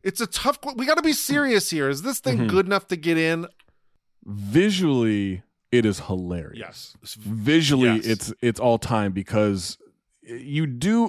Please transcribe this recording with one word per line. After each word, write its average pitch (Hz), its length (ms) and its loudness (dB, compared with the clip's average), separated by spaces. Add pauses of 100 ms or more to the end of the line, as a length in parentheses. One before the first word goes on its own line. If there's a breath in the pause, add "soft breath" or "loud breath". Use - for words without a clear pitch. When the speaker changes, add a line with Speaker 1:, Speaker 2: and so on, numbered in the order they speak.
Speaker 1:
It's 165 200 -4
a 220 40 -2
tough - 360 -2
qu-, 294 120 -8
we 254 120 -4
gotta 320 160 2
be 311 100 2
serious 269 560 2
here. 143 220 0
Is 139 100 -4
this 247 180 -4
thing 247 200 -2
Speaker 2:
Mm-hmm. 233 80 2
Speaker 1:
good 190 180 2
enough 190 240 -2
to 185 80 -2
get 165 220 0
in? 165 280 0 (800)
Speaker 2:
Visually, 107 1200 2 (280)
it 120 140 4
is 104 160 0
hilarious. 90 1000 -10
Speaker 1:
Yes. - 120 -16
Speaker 2:
Visually, 120 800 2
Speaker 1:
Yes. 107 100 -4
Speaker 2:
it's, 113 340 -2
it's 120 200 -2
all 117 180 4
time 104 340 -2
because 98 640 -2 (460)
you 139 440 -4
do, 190 420 2